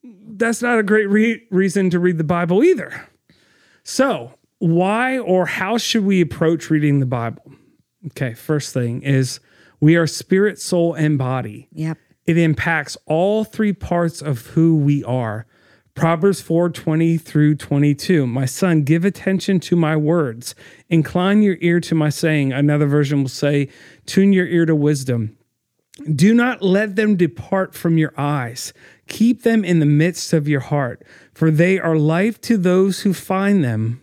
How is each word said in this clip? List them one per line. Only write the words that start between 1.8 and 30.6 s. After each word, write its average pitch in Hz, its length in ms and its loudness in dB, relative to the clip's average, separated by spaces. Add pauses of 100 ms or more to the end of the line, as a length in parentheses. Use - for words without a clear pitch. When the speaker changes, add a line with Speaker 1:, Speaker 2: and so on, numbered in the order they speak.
Speaker 1:
to 175 80 0
read 175 200 2
the 165 60 -2
Bible 175 400 0
either. 320 440 -2 (760)
So 180 500 -2 (240)
why 208 600 0
or 185 280 0
how 208 320 -4
should 220 260 -2
we 190 160 2
approach 165 500 0
reading 147 300 2
the 131 60 0
Bible? 117 360 -6 (640)
Okay, 123 260 -8
first - 380 -4
thing 120 300 -4
is 131 380 0 (400)
we 160 160 6
are 165 100 2
spirit, 190 540 0
soul, 170 340 0
and 151 240 0
body. 127 540 -6
Speaker 2:
Yep. 156 260 -8 (280)
Speaker 1:
It 165 120 2
impacts 160 580 0 (100)
all 196 380 0
three 214 280 -4
parts 170 500 -4
of 143 260 -6
who 165 280 2
we 143 280 0
are. 113 420 -4 (480)
Proverbs 165 460 2
four 170 300 0
twenty 165 480 0
through 151 380 2
twenty-two, 147 680 0
"My 127 200 -2
son, 165 360 0
give 165 220 0
attention 190 560 -2
to - 160 -2
my 160 180 2
words. 151 600 -2 (340)
Incline 180 540 2
your 196 180 2
ear 170 200 2
to - 140 -4
my 151 140 2
saying." 147 440 0
Another 147 340 2
version 143 360 0
will 131 60 -4
say, 143 400 -2 (380)
"Tune 196 260 2
your 185 140 2
ear 170 180 0
to 160 100 0
wisdom." 131 640 -2 (760)
"Do 180 180 4
not 240 300 0
let 196 340 0
them 214 200 2
depart 180 580 -2
from 165 240 0
your 156 180 -2
eyes. 139 560 -6 (360)
Keep - 340 0
them 226 220 2
in 175 160 2
the 143 60 2
midst 151 460 0
of 151 160 0
your 143 120 0